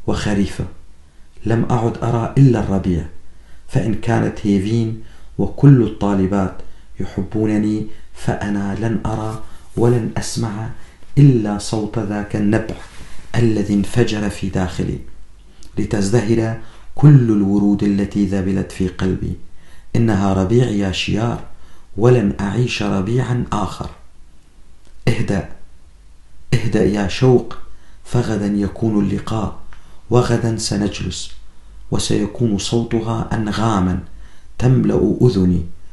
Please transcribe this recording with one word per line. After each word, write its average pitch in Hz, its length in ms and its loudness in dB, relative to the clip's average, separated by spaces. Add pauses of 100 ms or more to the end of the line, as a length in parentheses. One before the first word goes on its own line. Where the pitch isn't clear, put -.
وخريفه، 101 580 -2 (840)
لم 117 240 2
أعد 117 320 0
أرى 117 360 0
إلا 127 220 6
الربيع، 92 440 0 (640)
فإن 104 260 0
كانت 110 520 0
هيفين 110 560 0 (360)
وكل 131 440 6
الطالبات 98 720 0 (460)
يحبونني، 107 840 0 (280)
فأنا 101 680 -2
لن 110 260 0
أرى 110 360 -4 (340)
ولن 117 400 2
أسمع 110 520 -4 (500)
إلا 113 400 6
صوت 107 400 -4
ذاك 104 380 -4
النبع 104 380 0 (600)
الذي 104 400 2
انفجر 104 560 2
في - 180 -6
داخلي، 90 500 -4 (800)
لتزدهر 113 800 0 (360)
كل 139 360 8
الورود 101 520 4
التي 101 440 2
ذبلت 95 460 -2
في 92 160 -2
قلبي. 85 480 -2 (600)
إنها 101 360 4
ربيع 101 360 4
يا 101 240 0
شيار، 110 520 -2 (520)
ولن 107 440 4
أعيش 110 420 -2
ربيعاً 113 680 -2
آخر. - 380 -4 (1160)
اهدأ، 101 400 0 (1080)
اهدأ 107 300 2
يا 98 240 0
شوق، 123 480 4 (480)
فغداً 107 420 -2
يكون 101 580 0
اللقاء، 98 540 -4 (520)
وغداً 117 460 2
سنجلس، 101 760 -4 (580)
وسيكون 107 680 0
صوتها 113 760 -2
أنغاماً 101 680 0 (580)
تملأ 110 640 4
أذني، 90 400 4 (300)